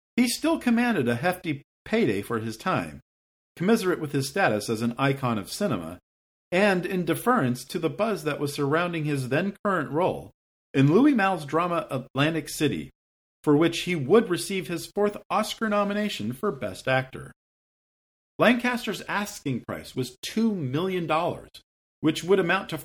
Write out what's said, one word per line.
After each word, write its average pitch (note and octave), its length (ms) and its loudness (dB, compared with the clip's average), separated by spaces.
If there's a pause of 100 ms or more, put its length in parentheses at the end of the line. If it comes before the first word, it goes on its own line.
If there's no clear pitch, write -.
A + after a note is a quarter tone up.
(160)
he A#3+ 140 4
still D#4 280 0
commanded A#3 520 2
a A#2+ 60 2
hefty D#3+ 480 -2 (200)
payday C3 380 2
for A2+ 180 -4
his A2 160 -6
time, F2 440 -4 (560)
commiserate F#3 440 2
with D3+ 120 -6
his C3+ 160 0
status A#2+ 420 0
as A2+ 120 -2
an A#2+ 160 0
icon C3+ 400 0
of F#2 140 -8
cinema, F2+ 480 -4 (520)
and F#3 340 2
in F3+ 200 -2
deference D#3+ 580 2
to - 160 -8
the D#3+ 100 0
buzz F3 360 -2
that C#3 140 -2
was C#3 140 -2
surrounding D#3 520 0
his C3+ 240 -2
then F3+ 340 0
current F3+ 280 0
role B2 400 0 (420)
in C#3+ 180 6
Louis C4+ 220 6
Malle's F#3+ 320 0
drama E3 440 0
Atlantic C#3 600 -2
City, F#2+ 400 -2 (540)
for D3 120 6
which E3 260 4
he F3+ 140 -2
would E3+ 340 4
receive F3 380 -2
his E3+ 260 -8
fourth G#3 220 0 (140)
Oscar G#3+ 400 -2
nomination G3+ 640 -2
for G3+ 180 -4
Best F#2+ 360 -8
Actor. C3 440 -2 (1040)
Lancaster's A#3 680 2
asking D#3+ 580 -4
price D#2+ 300 -10
was B2+ 260 -6
two A3 320 0
million E3+ 540 -2
dollars, D#3 420 -2 (520)
which D#3 220 0
would F#3+ 160 4
amount F#3 300 0
to D3+ 160 -6